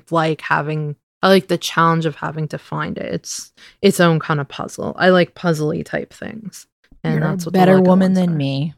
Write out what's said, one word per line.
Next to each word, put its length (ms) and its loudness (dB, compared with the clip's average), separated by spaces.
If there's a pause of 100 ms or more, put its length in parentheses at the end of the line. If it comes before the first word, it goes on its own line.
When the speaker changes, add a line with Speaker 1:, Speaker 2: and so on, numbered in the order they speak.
(120)
Speaker 1:
like 300 0
having 540 -4 (280)
I 60 4
like 180 4
the 100 0
challenge 480 0
of 100 -4
having 340 -8
to 80 -10
find 400 -8
it. 160 -8
It's 400 -10 (280)
its 180 2
own 200 4
kind 200 -2
of 80 -6
puzzle. 500 -10
I 120 2
like 260 2
puzzly 480 -2
type 300 -8
things. 540 -16 (360)
And 120 -2
Speaker 2:
You're 80 -2
a 80 0
Speaker 1:
that's 140 -6
what 80 -10
the 60 4
Speaker 2:
better 160 6
Speaker 1:
Lego 140 4
Speaker 2:
woman 240 4
Speaker 1:
ones 60 2
Speaker 2:
than 120 0
Speaker 1:
are. 40 -2
Speaker 2:
me. 420 -4